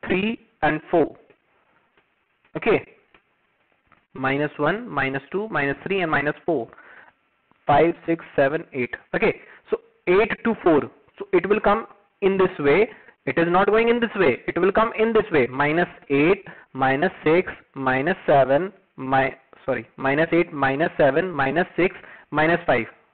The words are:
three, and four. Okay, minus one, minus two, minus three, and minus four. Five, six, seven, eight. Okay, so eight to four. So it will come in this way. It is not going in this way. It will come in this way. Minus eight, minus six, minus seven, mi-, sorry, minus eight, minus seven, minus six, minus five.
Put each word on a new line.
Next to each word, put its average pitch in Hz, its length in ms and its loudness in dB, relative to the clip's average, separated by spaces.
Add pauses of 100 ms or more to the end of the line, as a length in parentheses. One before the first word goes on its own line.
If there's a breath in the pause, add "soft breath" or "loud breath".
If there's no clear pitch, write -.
three, 196 340 -2 (220)
and 151 200 0 (100)
four. 160 240 0 (1400)
Okay, 196 280 0 (1300)
minus 139 440 -2
one, 190 300 -2
minus 135 340 -4 (100)
two, 208 180 -4
minus 139 340 -2
three, 190 180 -2
and 165 100 -2
minus 147 240 -2 (100)
four. 139 220 -2 (1000 loud breath)
Five, 156 300 4 (100)
six, 165 180 -2 (120)
seven, 147 380 0
eight. 123 200 -6 (200)
Okay, 180 260 -2 (300 loud breath)
so - 80 -2 (300)
eight 202 240 4 (120)
to 226 180 -2
four. 156 200 4 (360)
So - 140 -12
it 175 160 2
will 208 140 0
come 214 260 0 (340)
in 196 160 0
this 185 120 2 (100)
way. 156 300 2 (360 loud breath)
It 131 120 -4
is 170 100 2
not 185 200 2
going 226 200 2
in 233 140 2
this 226 140 -2
way. 151 300 2
It - 120 -6
will 185 160 2
come 226 260 2
in 226 140 2
this 214 180 2
way. 135 160 2
Minus 147 400 0 (220)
eight, 156 360 2 (280 loud breath)
minus 135 380 0 (120)
six, 170 280 2 (220)
minus 135 520 -2
seven, 143 480 4 (240)
mi-, 135 380 -2 (300)
sorry, 120 300 -6
minus 143 380 -2
eight, 170 200 0
minus 139 440 -2
seven, 160 340 2
minus 143 360 -2 (100)
six, 180 180 0 (360 loud breath)
minus 156 340 0
five. 120 200 0 (280)